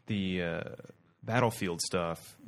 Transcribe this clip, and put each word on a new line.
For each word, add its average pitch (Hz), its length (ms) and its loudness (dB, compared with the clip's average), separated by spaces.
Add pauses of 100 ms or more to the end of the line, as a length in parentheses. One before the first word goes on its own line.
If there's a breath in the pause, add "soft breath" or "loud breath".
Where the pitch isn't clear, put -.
the, 95 360 0
uh, 82 200 -2 (600)
Battlefield 113 600 2
stuff, 85 640 -2